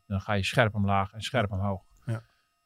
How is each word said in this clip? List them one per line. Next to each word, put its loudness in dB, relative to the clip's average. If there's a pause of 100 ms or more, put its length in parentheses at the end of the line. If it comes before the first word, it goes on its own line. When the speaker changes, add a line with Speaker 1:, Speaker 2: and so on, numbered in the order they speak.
Speaker 1:
Dan -4
ga -4
je 0
scherp 4
omlaag 0
en -16
scherp 0
omhoog. -2 (220)
Speaker 2:
Ja. -6 (420)